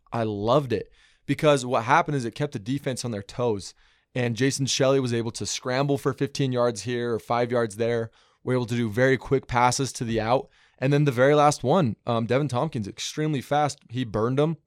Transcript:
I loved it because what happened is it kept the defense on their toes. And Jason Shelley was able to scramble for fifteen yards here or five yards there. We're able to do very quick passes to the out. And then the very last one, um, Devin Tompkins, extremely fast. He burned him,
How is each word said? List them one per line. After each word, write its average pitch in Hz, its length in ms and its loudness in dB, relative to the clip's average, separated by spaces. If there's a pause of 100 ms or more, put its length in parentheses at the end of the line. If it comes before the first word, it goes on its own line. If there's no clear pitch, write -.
(120)
I 117 120 -2
loved 113 480 0
it 95 180 -4 (340)
because 143 400 2
what 123 200 0
happened 151 320 2
is 131 80 -2
it 113 100 -6
kept 147 180 -6
the 120 60 -6
defense 127 460 -4
on 120 80 -6
their 101 100 -6
toes. 110 520 -4 (400)
And 120 220 -2
Jason 135 280 0
Shelley 135 360 2
was 123 120 -2
able 117 200 -2
to - 120 -10
scramble 135 540 -2
for 139 160 -2
fifteen 139 360 -2
yards 120 320 0
here 120 300 -4
or 113 60 0
five 120 340 -2
yards 117 240 0
there. 113 340 -2 (320)
We're 123 120 -2
able 123 120 0
to 120 80 -4
do 117 140 0
very 123 300 2
quick - 280 -2
passes 123 460 2
to - 120 -8
the 113 140 -2
out. 117 300 0 (300)
And 139 140 0
then 143 120 4
the 143 80 2
very 131 220 4
last 147 280 4
one, 135 340 2 (100)
um, 117 180 0
Devin 127 240 0
Tompkins, 123 400 -4
extremely 151 540 -4
fast. 143 380 -2 (100)
He 127 140 -4
burned 113 360 0
him, 160 160 2 (100)